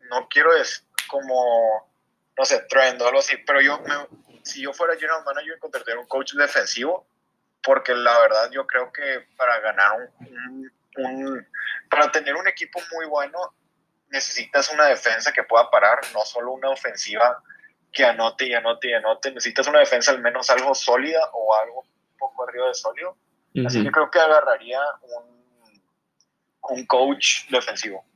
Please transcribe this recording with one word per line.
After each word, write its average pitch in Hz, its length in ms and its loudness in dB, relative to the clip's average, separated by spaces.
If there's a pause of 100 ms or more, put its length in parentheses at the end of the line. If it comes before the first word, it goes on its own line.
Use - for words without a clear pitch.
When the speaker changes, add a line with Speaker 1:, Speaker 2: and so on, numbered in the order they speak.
Speaker 1:
no 127 260 -6
quiero 151 260 4
decir, 143 320 -2 (220)
como, 123 840 0 (460)
no - 80 2
sé, - 240 0
trend 127 320 -2
o 120 60 0
algo 131 120 2
así, 139 180 -2
pero 139 220 -2
yo, 143 200 2
me, 147 160 -6 (480)
si - 180 -14
yo 139 100 -8
fuera 165 240 -2
general 160 300 -4
manager, 147 340 -8
contrataría 120 400 -8
un 123 80 -16
coach 135 260 -6
defensivo, 143 760 -2 (560)
porque 131 320 2
la 120 240 4
verdad 113 320 4
yo 135 160 -6
creo 127 260 -4
que 135 320 -8 (100)
para 123 240 2
ganar 107 600 0
un, 127 520 -18 (240)
un, 135 100 -6
un, 131 420 -8 (420)
para 147 220 4
tener 143 240 -4
un 180 120 -2
equipo 180 320 -6 (140)
muy 165 140 -8
bueno, 147 480 -6 (540)
necesitas 139 600 -2
una 151 140 4
defensa 120 480 2
que 110 100 -2
pueda 117 280 4
parar, 110 280 6 (140)
no - 80 -2
solo 123 300 -6
una 131 180 -4
ofensiva 120 720 0 (480)
que 135 140 2
anote 113 420 2
y 123 60 -2
anote 117 360 -2
y 120 40 -2
anote. 110 380 -2
Necesitas 123 360 -4
una 147 120 6
defensa 131 320 4
al 127 100 0
menos 120 280 -2
algo 131 260 2
sólida 135 440 0 (140)
o 110 220 2
algo 117 260 -2
un - 360 -20
poco 131 300 -8
arriba 123 200 -4
de 127 60 -2
sólido. 143 440 -8 (480)
Así 123 120 -2
Speaker 2:
Ujú. 107 100 0
Speaker 1:
que - 40 -4
creo 151 200 2
que 175 80 4
agarraría 135 600 2 (220)
un, 120 800 -20 (880)
un 127 160 -6
coach 135 640 2
defensivo. 120 560 -4 (100)